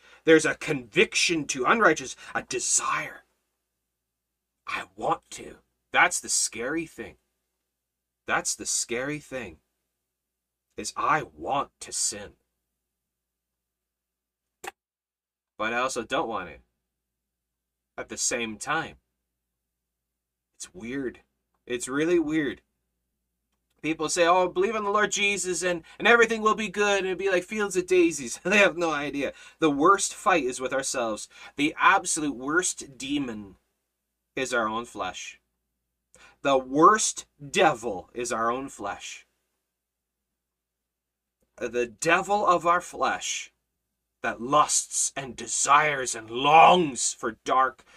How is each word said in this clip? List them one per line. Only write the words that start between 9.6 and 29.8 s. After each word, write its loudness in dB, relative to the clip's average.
is -10
I 0
want -4
to -16
sin. -6
But -4
I -2
also -2
don't -2
want -8
to. -18
At -10
the -10
same -4
time. -6
It's -18
weird. -8
It's -6
really 2
weird. -2
People -4
say, 2
"Oh, 6
believe 0
in -4
the -2
Lord 2
Jesus -2
and, -2
and 0
everything 6
will 4
be -4
good 2
and -2
it'll -4
be -2
like 2
fields -4
of 0
daisies." 2
<laughs> -12
They 2
have 4
no 0
idea. -4
The 4
worst 4